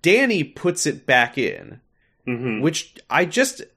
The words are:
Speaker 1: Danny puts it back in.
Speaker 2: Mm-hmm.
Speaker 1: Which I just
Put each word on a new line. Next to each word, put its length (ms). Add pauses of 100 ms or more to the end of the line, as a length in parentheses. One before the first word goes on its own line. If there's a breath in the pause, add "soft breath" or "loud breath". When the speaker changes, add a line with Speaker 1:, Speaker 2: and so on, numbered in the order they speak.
Speaker 1:
Danny 420
puts 420
it 200
back 320
in. 420 (480)
Speaker 2:
Mm-hmm. 340
Speaker 1:
Which 340 (140)
I 160
just 360 (160)